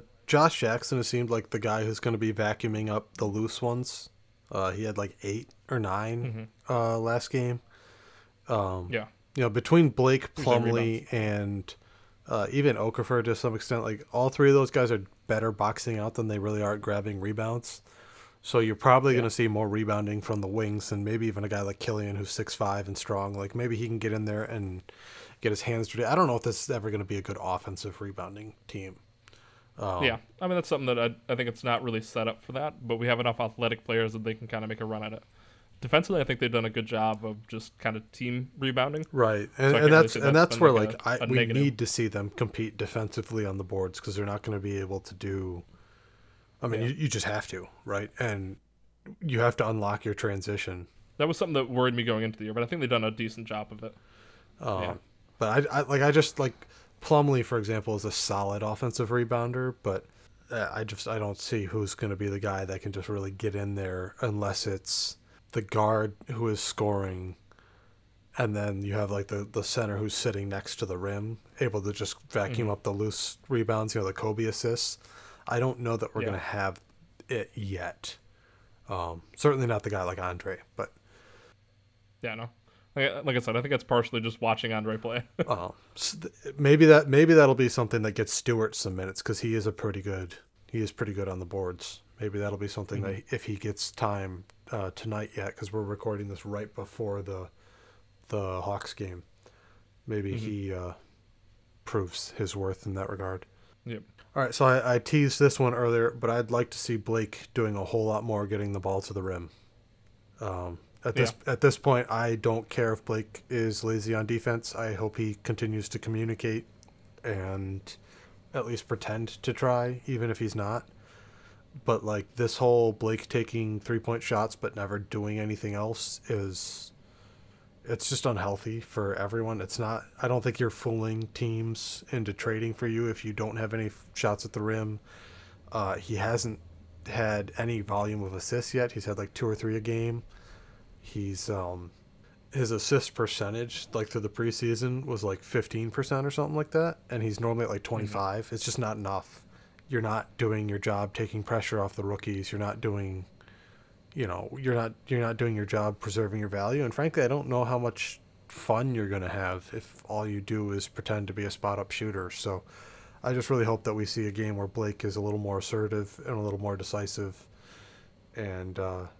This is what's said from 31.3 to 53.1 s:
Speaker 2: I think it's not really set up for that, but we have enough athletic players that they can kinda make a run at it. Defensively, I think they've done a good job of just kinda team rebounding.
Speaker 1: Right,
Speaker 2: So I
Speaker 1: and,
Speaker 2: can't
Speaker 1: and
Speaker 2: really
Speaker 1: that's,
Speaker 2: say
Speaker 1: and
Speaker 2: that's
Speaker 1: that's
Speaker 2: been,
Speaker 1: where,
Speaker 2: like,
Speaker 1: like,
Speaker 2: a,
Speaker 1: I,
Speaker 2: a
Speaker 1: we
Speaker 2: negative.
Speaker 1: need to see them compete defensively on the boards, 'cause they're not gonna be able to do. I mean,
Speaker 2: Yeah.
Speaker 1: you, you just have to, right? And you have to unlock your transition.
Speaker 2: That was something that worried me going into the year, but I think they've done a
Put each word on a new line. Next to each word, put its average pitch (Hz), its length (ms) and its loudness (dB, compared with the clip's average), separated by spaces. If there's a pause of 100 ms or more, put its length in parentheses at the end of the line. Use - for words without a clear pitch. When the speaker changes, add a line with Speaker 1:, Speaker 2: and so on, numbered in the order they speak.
Speaker 2:
I - 40 0
think 120 120 -2
it's 113 160 -8
not 117 180 0
really 113 200 -2
set 113 260 -4
up 113 140 -6
for - 100 -12
that, 135 340 -6
but 117 100 0
we 117 100 -2
have 120 140 2
enough 120 200 0
athletic 113 440 -2
players 113 280 2
that 113 120 -6
they 110 100 -2
can 113 140 -12
kinda 110 180 -4
make 110 140 -6
a 113 40 -4
run 107 200 -4
at 107 80 -8
it. 113 100 -12 (580)
Defensively, 156 400 4
I 135 40 2
think 127 160 0
they've 120 120 2
done 117 140 2
a 110 40 -4
good 110 160 -4
job 110 380 0
of 110 240 -8
just - 300 -10
kinda 110 240 -2 (100)
team 123 460 -4
rebounding. 135 540 0
Speaker 1:
Right, 110 440 4
Speaker 2:
So - 60 0
I 135 40 8
Speaker 1:
and, 139 60 10
Speaker 2:
can't - 20 8
Speaker 1:
and 151 100 8
Speaker 2:
really 151 60 10 (120)
Speaker 1:
that's, - 100 2
Speaker 2:
say 117 80 -2
Speaker 1:
and 139 60 2
Speaker 2:
that's 139 100 8
Speaker 1:
that's 170 200 8
Speaker 2:
been, - 40 -2
Speaker 1:
where, 151 120 12
Speaker 2:
like, 107 200 6
Speaker 1:
like, - 140 -10
Speaker 2:
a, - 20 2
Speaker 1:
I, 123 160 2
Speaker 2:
a - 40 2
Speaker 1:
we 127 80 4
Speaker 2:
negative. 120 260 4
Speaker 1:
need 131 160 2
to 117 80 0
see 113 220 0
them 101 220 -4
compete 110 460 -4
defensively 107 720 -4
on 95 120 -4
the 98 60 -6
boards, 92 360 -2
'cause 98 160 -6
they're 104 100 -2
not 101 160 -4
gonna 104 180 -4
be 101 180 -2
able 98 220 -4
to - 140 -14
do. 92 500 -4 (960)
I 123 80 -2
mean, 113 140 0
Speaker 2:
Yeah. 120 60 2
Speaker 1:
you, 139 60 0
you 151 140 0
just 107 180 -2
have 104 220 -2
to, 92 180 -8 (180)
right? 104 260 -2 (100)
And 101 360 -2 (640)
you 131 200 0
have 117 160 4
to 113 120 2
unlock 104 360 0
your 104 100 -2
transition. 98 720 -4 (300)
Speaker 2:
That - 100 2
was 165 100 0
something 170 180 0
that 135 140 2
worried 127 260 4
me 120 100 0
going 110 180 2
into 110 160 -2
the 107 60 -8
year, 107 100 -6
but 117 80 2
I 120 40 0
think 170 120 -4
they've 135 100 0
done 117 140 4
a 110 80 2